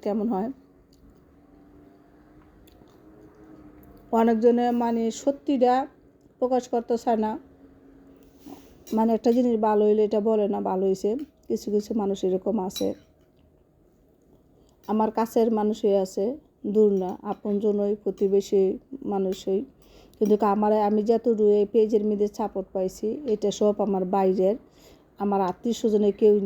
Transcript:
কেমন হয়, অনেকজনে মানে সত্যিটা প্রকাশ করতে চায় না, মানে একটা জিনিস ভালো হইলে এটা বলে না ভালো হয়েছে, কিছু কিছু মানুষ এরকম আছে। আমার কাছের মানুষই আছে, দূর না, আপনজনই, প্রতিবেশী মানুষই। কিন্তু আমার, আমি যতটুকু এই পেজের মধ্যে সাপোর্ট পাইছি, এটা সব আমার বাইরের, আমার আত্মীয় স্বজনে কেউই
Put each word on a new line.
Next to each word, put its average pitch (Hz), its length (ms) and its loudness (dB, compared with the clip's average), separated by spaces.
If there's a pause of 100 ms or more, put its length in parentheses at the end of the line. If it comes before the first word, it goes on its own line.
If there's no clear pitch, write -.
কেমন 214 280 -2
হয়, 202 160 -4 (3750)
অনেকজনে 233 460 4 (160)
মানে 233 220 -2 (180)
সত্যিটা 269 520 0 (680)
প্রকাশ 247 240 0 (100)
করতে 233 300 -2
চায় 226 220 0
না, 214 60 -4 (1700)
মানে 220 200 2
একটা 233 200 0
জিনিস 240 180 2 (120)
ভালো 214 200 2
হইলে 214 200 4
এটা 214 200 -2
বলে 220 260 2
না 208 60 -4 (100)
ভালো 190 180 -2
হয়েছে, 190 220 -2 (380)
কিছু 220 280 -6
কিছু 208 160 -2 (100)
মানুষ 196 160 -2 (100)
এরকম 190 300 -2 (100)
আছে। 190 200 -6 (2000)
আমার 220 240 0
কাছের 226 400 0
মানুষই 208 520 0
আছে, 196 220 -4 (480)
দূর 214 180 6 (100)
না, 180 80 -4 (220)
আপনজনই, 202 640 -2 (100)
প্রতিবেশী 196 600 0 (420)
মানুষই। 196 560 -4 (520)
কিন্তু 214 220 2 (180)
আমার, 214 180 2 (160)
আমি 214 220 2
যতটুকু 220 360 2 (140)
এই 202 140 2
পেজের 214 360 2
মধ্যে 208 180 0 (100)
সাপোর্ট 202 360 -6
পাইছি, 190 340 -4 (260)
এটা 208 180 -2
সব 208 300 2
আমার 190 220 -2 (100)
বাইরের, 190 420 2 (640)
আমার 202 220 0
আত্মীয় 190 380 -2
স্বজনে 208 300 2 (100)
কেউই 208 260 6